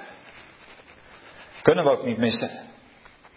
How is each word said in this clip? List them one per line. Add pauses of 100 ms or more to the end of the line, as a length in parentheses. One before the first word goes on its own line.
(1600)
Kunnen
we
ook
niet
missen. (640)